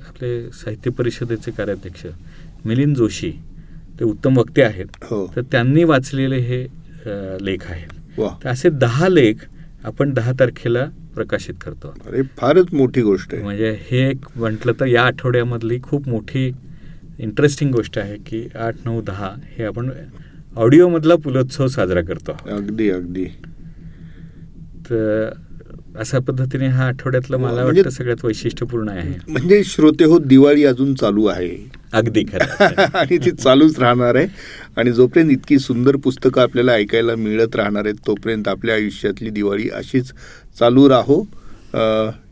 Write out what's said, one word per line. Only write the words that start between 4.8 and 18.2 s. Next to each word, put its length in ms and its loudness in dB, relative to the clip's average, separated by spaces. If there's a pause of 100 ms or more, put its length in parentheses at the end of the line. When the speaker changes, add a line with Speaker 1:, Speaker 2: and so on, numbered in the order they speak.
Speaker 2:
हो. 340 -6
Speaker 1:
तर 60 -4
त्यांनी 420 2
वाचलेले 540 0
हे, 260 -4 (420)
अ, 340 -8
लेख 300 -6
आहेत. 500 -12
Speaker 2:
वा. 80 -2 (160)
Speaker 1:
तर 40 -6
असे 220 0
दहा 380 2
लेख 260 6 (500)
आपण 300 -2
दहा 260 0
तारखेला 460 0 (280)
प्रकाशित 400 -6 (100)
करतो. 300 -16 (120)
Speaker 2:
अरे, 160 -2
फारच 500 2
मोठी 300 2
गोष्ट 320 0
आहे. 80 -6
Speaker 1:
म्हणजे 360 -4 (120)
हे 200 2
एक 140 -6 (120)
म्हटलं 440 -2
तर 60 0
या 160 4
आठवड्यामधली 800 -2
खूप 260 -6
मोठी 440 -4 (680)
इंटरेस्टिंग 540 0
गोष्ट 260 -4
आहे 180 -8 (100)